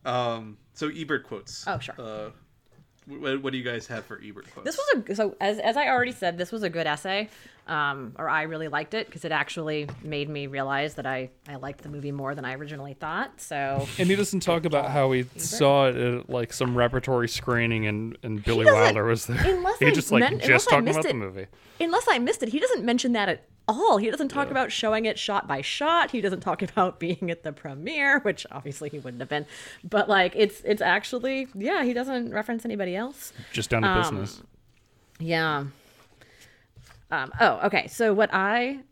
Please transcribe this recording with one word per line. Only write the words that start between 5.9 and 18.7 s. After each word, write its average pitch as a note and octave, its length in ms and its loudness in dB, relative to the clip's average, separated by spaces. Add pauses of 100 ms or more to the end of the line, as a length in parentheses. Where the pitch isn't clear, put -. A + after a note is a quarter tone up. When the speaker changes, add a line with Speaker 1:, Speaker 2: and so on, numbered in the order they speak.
Speaker 2:
said, F3 260 -4
this F3 140 -6
was A3 120 -6
a F#3 60 0
good E3 180 -2
essay, F#3+ 420 -2 (380)
um, C#3+ 500 -4
or D#3+ 100 -6
I D#3 140 0
really D#3+ 260 -6
liked D3 260 -6
it A3 160 -6
'cause - 140 -16
it D#3+ 80 -4
actually D3+ 560 -2 (160)
made D3+ 240 -4
me D3 200 -8
realize C#3 480 -2
that D3 100 -8
I, C3 240 -4 (180)
I C#3+ 80 -14
liked C3+ 280 -12
the D3 60 -14
movie C#3+ 220 -8
more C#3 240 -4
than C#3+ 80 -10
I C3 120 -6
originally C#3+ 400 -12
thought. E3+ 440 -6
So C#3 480 -2 (100)
Speaker 3:
And F3+ 120 4
he G3 80 6
doesn't G3 240 0
talk E3+ 240 0
about D3 260 2
how C3+ 220 4
he B2+ 80 4
Speaker 2:
Ebert. B2 180 -8
Speaker 3:
saw C#3 480 6
it B2+ 80 2
at, B2 340 0
like, B2 220 -2
some B2 260 0
repertory A#2+ 520 4
screening A#2 580 2
and, G#2+ 360 -4
and G#2+ 160 -4
Speaker 2:
He G#2 40 -10
Speaker 3:
Billy A2+ 220 4
Speaker 2:
doesn't, C#5 160 10